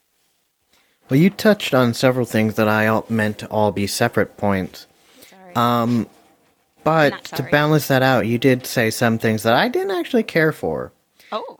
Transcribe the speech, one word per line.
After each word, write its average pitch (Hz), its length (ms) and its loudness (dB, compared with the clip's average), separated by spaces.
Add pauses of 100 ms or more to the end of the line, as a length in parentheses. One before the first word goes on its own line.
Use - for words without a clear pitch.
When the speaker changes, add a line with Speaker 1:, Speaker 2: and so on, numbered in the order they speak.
(1080)
Speaker 1:
Well, 135 100 4
you 185 100 6
touched - 440 0
on 123 200 2
several 127 320 0
things 110 300 0
that 110 120 2
I 107 200 2
all, 110 200 0
meant 107 320 -2
to - 80 -14
all 107 240 0
be 98 160 -4
separate - 480 -2
points. 98 520 -4 (420)
Speaker 2:
Sorry. - 260 -20
Speaker 1:
Um, 120 540 0 (720)
but 156 280 2
Speaker 2:
Not - 140 -8
Speaker 1:
to 160 120 -12
Speaker 2:
sorry. 127 140 -8
Speaker 1:
balance 147 360 2
that 131 160 2
out, 131 240 2
you 117 100 0
did 123 280 2
say 113 240 -2
some 113 280 0
things 110 260 -2
that 113 100 2
I 175 160 2
didn't 381 280 -4
actually 254 260 -2
care 160 280 0
for. 76 400 -8 (400)
Speaker 2:
Oh. 226 280 -10